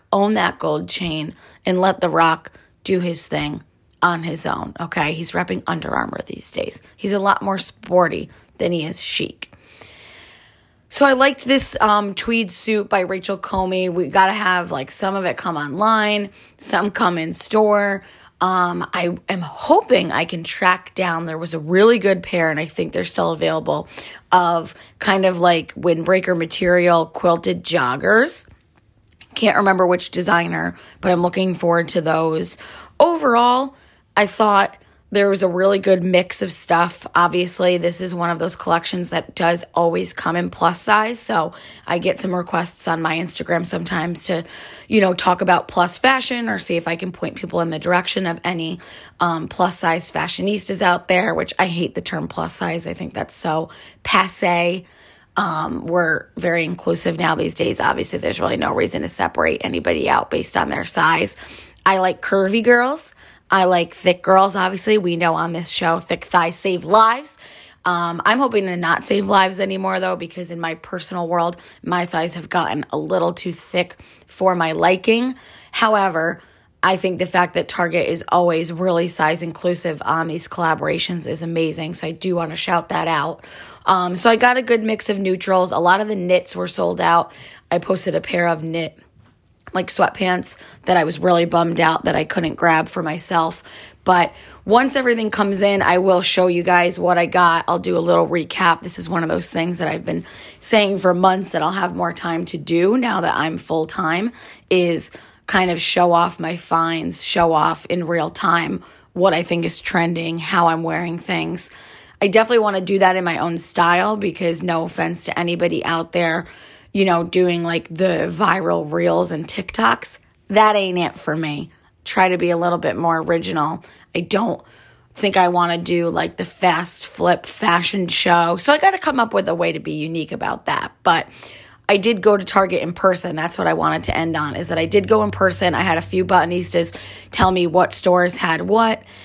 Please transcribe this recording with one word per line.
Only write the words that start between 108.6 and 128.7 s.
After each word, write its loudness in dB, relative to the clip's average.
what 2
I 0
think -2
is -2
trending, -2
how 0
I'm 0
wearing -4
things. -4
I 4
definitely 4
wanna 2
do 0
that 6
in -2
my -2
own -2
style 2
because -4
no -2
offense -4
to -6
anybody -2
out -4
there, 0
you 2
know, 2
doing, 2
like, -4
the 0
viral 0
reels 0
and -6
TikToks. -2
That 4
ain't 0
it -4
for -4
me. -8
Try 2
to 2
be 0
a 2
little 0
bit -2
more 0
original. -2
I -2
don't -2
think -2
I 4
wanna 2
do, -2
like, -4
the -8
fast -2
flip 0
fashion 0
show. 2
So 4